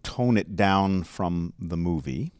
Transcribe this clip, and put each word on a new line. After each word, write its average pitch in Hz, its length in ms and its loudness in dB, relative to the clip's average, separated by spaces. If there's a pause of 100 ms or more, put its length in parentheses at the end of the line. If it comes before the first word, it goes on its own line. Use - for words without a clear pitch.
tone 123 360 2
it 98 180 0
down 98 480 4
from 87 560 -4
the 85 180 -6
movie. 85 640 -2